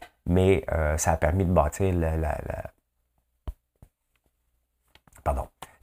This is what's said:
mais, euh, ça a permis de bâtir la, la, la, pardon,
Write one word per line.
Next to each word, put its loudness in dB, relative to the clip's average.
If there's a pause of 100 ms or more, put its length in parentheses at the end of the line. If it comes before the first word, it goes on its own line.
(260)
mais, 4
euh, 0
ça 0
a 2
permis 0
de 0
bâtir 2
la, 0
la, -4
la, -10 (2500)
pardon, -4 (340)